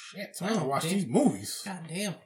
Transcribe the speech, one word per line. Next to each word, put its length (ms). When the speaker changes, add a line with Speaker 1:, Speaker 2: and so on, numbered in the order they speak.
Speaker 1:
Shit, 320
Speaker 2:
Oh, 40
Speaker 1:
I 80
gotta 120
watch 160
Speaker 2:
damn. 120
Speaker 1:
these 120
movies. 580
Speaker 2:
God 240
damn. 260